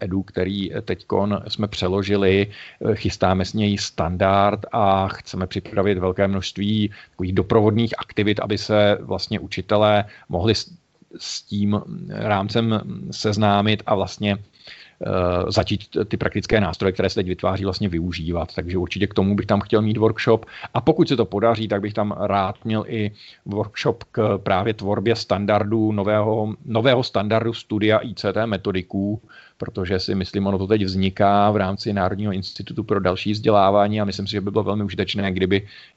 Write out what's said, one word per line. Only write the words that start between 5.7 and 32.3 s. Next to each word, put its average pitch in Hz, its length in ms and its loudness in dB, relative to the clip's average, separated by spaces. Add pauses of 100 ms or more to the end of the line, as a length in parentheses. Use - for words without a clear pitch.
velké 92 300 2
množství 101 600 -2 (200)
takových 95 220 -4
doprovodných 110 680 4
aktivit, 104 420 -2
aby 104 180 -2
se 104 420 4
vlastně 104 400 -6
učitelé 104 640 2 (240)
mohli 101 260 2
s, - 160 -6 (480)
s - 240 -12
tím 101 380 0 (280)
rámcem 107 720 0 (300)
seznámit 104 760 2
a 110 80 2
vlastně, 101 440 -2 (680)
eh, 92 460 0
začít 104 360 -2
t-, - 160 -2
ty 107 120 -4
praktické - 440 0
nástroje, 95 320 0
které 95 180 0
se - 40 -10
teď 98 120 -2
vytváří, 92 380 -2
vlastně 98 240 -2
využívat. 85 640 -4
Takže 90 240 -4
určitě 95 280 -2
k - 80 -8
tomu 101 220 2
bych 110 100 -2
tam 101 140 2
chtěl 107 220 2
mít 107 140 0
workshop. 110 500 2 (280)
A 113 60 0
pokud 160 280 4
se 143 80 2
to 113 80 2
podaří, 107 440 0
tak 101 120 0
bych 104 140 -6
tam 104 220 -2
rád 98 480 -2
měl 110 240 -2
i 107 220 -4 (340)
workshop 101 600 -4
k 107 340 0
právě 101 360 0
tvorbě 104 420 0
standardu, 104 760 0
nového, 107 720 0
nového 120 380 2
standardu 113 500 0
studia 107 500 2
I 117 120 -10
C 101 180 -2
T 107 140 0
metodiků, 101 760 -4 (380)
protože 92 420 -2
si 98 140 -4
myslím, 98 320 -2
ono 98 120 2
to 95 80 -2
teď 104 180 2
vzniká 98 640 2
v 104 60 0
rámci 101 360 -2
Národního 98 400 -2